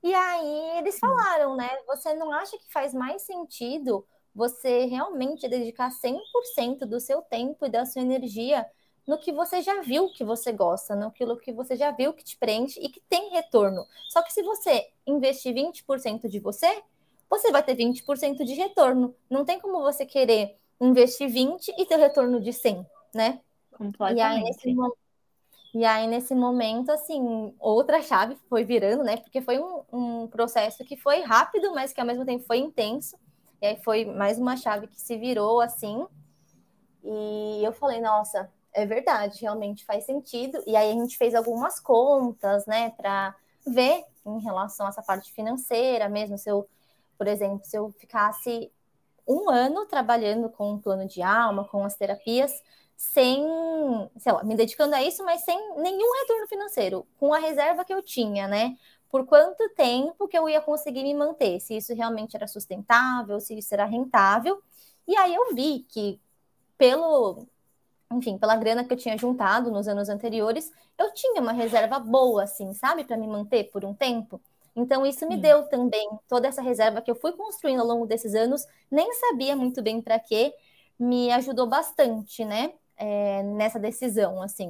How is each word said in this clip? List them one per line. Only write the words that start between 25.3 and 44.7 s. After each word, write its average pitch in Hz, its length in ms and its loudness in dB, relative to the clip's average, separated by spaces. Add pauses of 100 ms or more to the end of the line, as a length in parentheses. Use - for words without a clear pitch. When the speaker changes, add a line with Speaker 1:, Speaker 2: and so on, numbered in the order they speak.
Speaker 1:
e 226 120 0
aí, 220 220 2
nesse 247 280 -2
momento, 247 560 0
assim, 247 680 -4
outra 269 420 2
chave 233 360 0 (120)
foi 233 160 2
virando, 226 380 2
né? 226 140 -2
Porque - 240 -6
foi 254 180 -2
um, 339 320 -8
um 233 360 -6
processo 233 580 -2
que 277 120 -14
foi 294 240 2
rápido, 330 520 4
mas 269 200 -4
que - 80 -6
ao 240 60 -2
mesmo 247 180 -4
tempo 247 200 -4
foi 233 120 0
intenso. 254 600 -4 (440)
E 202 60 0
aí 208 160 -4
foi 220 220 0
mais 202 320 -2
uma 247 200 -2
chave 214 300 -4
que - 120 -20
se 233 180 -8
virou, 226 440 2
assim. 233 440 -4 (960)
E 214 600 -6
eu 220 100 0
falei, 240 280 -2
"Nossa, 214 500 0 (220)
é 208 120 2
verdade, 208 560 0
realmente 208 440 -6
faz 208 200 -4
sentido." 269 600 -6
E 220 80 2
aí 214 140 6
a 214 40 0
gente 240 240 -2
fez 240 180 2
algumas 233 440 0
contas, 240 840 4
né, 226 260 0
pra 196 440 -4 (300)
ver 269 380 4 (220)
em 214 140 -8
relação 208 480 -4